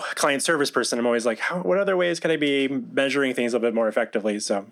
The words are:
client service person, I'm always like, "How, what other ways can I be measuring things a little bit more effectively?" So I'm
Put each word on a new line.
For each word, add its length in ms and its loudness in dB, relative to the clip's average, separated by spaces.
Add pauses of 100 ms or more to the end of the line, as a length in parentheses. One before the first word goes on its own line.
(160)
client 260 2
service 300 0
person, 260 0
I'm 80 0
always 220 2
like, 100 0
"How, 240 -4
what 160 2
other 180 2
ways 240 0
can 120 0
I 60 2
be 300 2
measuring 680 0
things 180 0
a 40 0
little 120 2
bit 60 -2
more 120 2
effectively?" 520 0
So 180 -2
I'm 140 -8